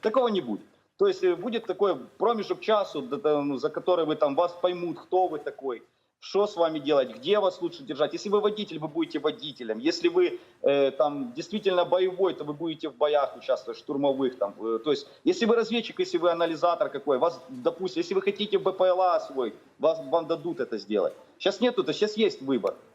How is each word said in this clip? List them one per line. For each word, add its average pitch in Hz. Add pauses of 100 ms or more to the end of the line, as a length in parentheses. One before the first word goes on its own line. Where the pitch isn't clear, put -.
такого 233
не 196
будет. 117 (320)
То 196
есть, 185
э, 180
будет 214
такой 185 (220)
промежуток 202
часу, 202
да, 127
там, 143
за 139
который 175
вы, 151
там, 147
вас 175
поймут, 175
кто 185
вы 156
такой. 131 (380)
Что 202
с 208
вами 160
делать? 139
Где 151
вас 185
лучше 165
держать? 143
Если 170
вы 202
водитель, 208
вы 156
будете 151
водителем. 127
Если 165
вы, 175 (220)
э, 139
там, 143
действительно 180
боевой, 180
то 147
вы 147
будете 156
в 123
боях 147
участвовать, 120
штурмовых, 139
там, 101
э, 113
то 147
есть, - (180)
если 220
вы 226
разведчик, 226
если 180
вы 170
анализатор 165
какой, 139
вас, 165
допустим, 165
если 190
вы 190
хотите 202
в -
Б 190
П 185
Л 185
А 180
освоить, 135 (240)
вас, 160 (100)
вам 160
дадут 160
это 117
сделать. 98 (240)
Щас 196
нету, 233
то 147
щас 208
есть 214
выбор. 120 (200)